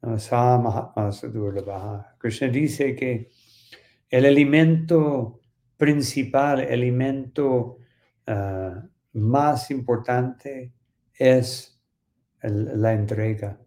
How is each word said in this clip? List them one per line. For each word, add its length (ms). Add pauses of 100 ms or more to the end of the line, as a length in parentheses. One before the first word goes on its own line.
¿no? 160
Sa 400
mahatma 540
sadurlabha". 1040
Krishna 300
dice 480
que 340 (800)
el 160
alimento 1160 (360)
principal, 840
el 120
alimento, 1040 (500)
ah, 540 (320)
más 580
importante 1000 (440)
es 520 (760)
el, 400
la 120
entrega. 720